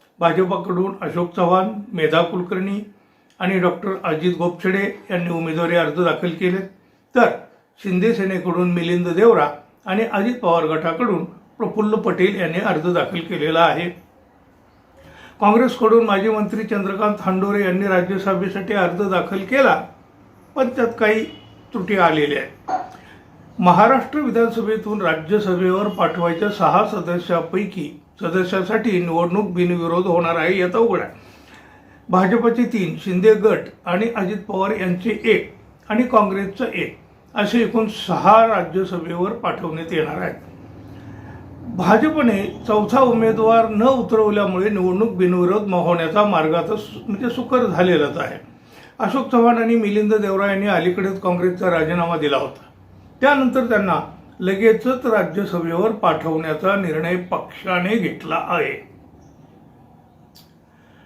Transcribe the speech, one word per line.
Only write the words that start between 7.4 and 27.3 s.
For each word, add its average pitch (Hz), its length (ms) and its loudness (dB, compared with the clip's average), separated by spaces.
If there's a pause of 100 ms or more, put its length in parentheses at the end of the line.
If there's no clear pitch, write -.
शिंदे 185 300 2
सेनेकडून 185 580 -2
मिलिंद 175 360 -2
देवरा 180 420 4 (360)
आणि 202 260 -2
अजित 220 240 -2
पवार 170 300 2
गटाकडून 165 600 -2
प्रफुल्ल 214 720 -4
पटेल 190 460 0
यांनी 165 180 -2
अर्ज 175 340 0
दाखल 170 260 -2
केलेला 160 400 -2
आहे. 170 480 0 (1300)
काँग्रेसकडून 233 640 4
माजी 202 240 0
मंत्री 214 340 -2
चंद्रकांत 202 560 -2
हंडोरे 196 440 0
यांनी 190 240 0
राज्यसभेसाठी 190 840 -2
अर्ज 190 360 0
दाखल 185 280 -2
केला, 226 460 2 (720)
पण 262 140 0
त्यात 240 180 0 (120)
काही 220 240 2 (500)
त्रुटी 196 240 -2
आलेल्या 151 400 2
आहेत. - 440 -8 (800)
महाराष्ट्र 214 600 4
विधानसभेतून 220 840 -2
राज्यसभेवर 185 840 0
पाठवायच्या 175 600 0
सहा 190 380 2
सदस्यापैकी, 175 1120 -4 (200)